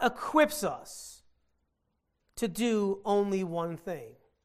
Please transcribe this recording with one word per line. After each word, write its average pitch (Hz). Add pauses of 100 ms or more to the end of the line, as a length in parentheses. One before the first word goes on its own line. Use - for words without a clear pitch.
equips -
us - (1120)
to 233
do 202
only 202
one 170
thing, 139 (300)